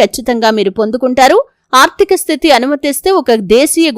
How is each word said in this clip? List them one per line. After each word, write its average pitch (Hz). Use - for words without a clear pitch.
ఖచ్చితంగా 226
మీరు 196
పొందుకుంటారు. 254
ఆర్థిక 330
స్థితి 311
అనుమతిస్తే 277
ఒక 254
దేశీయ 262